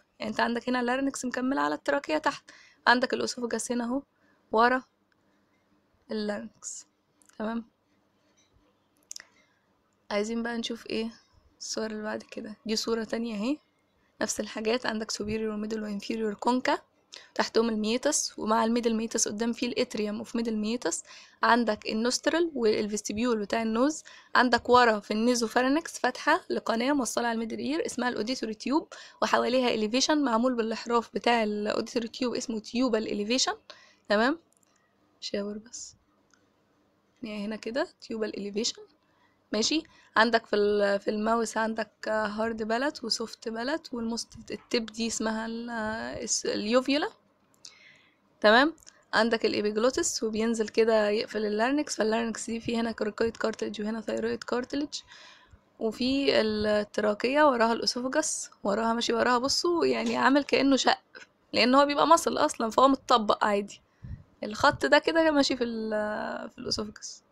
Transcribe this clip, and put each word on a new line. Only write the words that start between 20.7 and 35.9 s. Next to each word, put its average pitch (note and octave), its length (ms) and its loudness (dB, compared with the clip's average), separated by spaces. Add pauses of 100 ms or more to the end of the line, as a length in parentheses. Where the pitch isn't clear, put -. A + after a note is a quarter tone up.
عندك A3+ 420 2
النوسترل B3+ 720 0
والفيستيبيول G#3+ 840 0
بتاع A3 220 -2
النوز، A3+ 420 0 (320)
عندك A#3+ 340 4
ورا A#3+ 300 8
في - 120 -8
النيزوفارينكس A#3+ 880 2
فتحة D4 500 0
لقناة A3+ 440 0
موصلة A#3+ 340 0
على A#3 80 -2
الميدل A3+ 220 -4
اير C4 280 -2
اسمها B3 240 -2
الاوديتوري A3+ 440 -4
تيوب، D4 340 -2 (340)
وحواليها A#3+ 480 2
اليفيشن B3+ 540 2
معمول A#3+ 320 2
بالاحراف A3+ 580 -2
بتاع A#3 300 2
الاوديتوري G#3+ 640 -2
تيوب A#3+ 280 -4
اسمه A3+ 240 -4
تيوبال A3 480 -2
اليفيشن. A3 460 0 (560)
تمام؟ A#3 300 2 (800)
شاور G#3 380 -6
بس. - 380 -16 (1300)